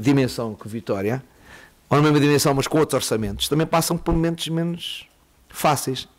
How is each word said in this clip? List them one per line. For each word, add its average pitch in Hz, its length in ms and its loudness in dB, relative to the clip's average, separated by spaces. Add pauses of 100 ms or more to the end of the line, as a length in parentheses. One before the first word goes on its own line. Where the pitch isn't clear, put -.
dimensão 123 540 0
que - 120 -18
o - 20 -12
Vitória, 107 540 -4 (680)
ou 139 100 4
na 147 40 6
mesma 151 160 4
dimensão, 143 360 4
mas 135 120 0
com 151 120 0
outros 147 160 2
orçamentos, 110 540 -2
também 156 180 2
passam 165 300 0
por 170 180 -2
momentos 165 340 -2
menos 165 580 -6 (420)
fáceis, - 600 -2 (100)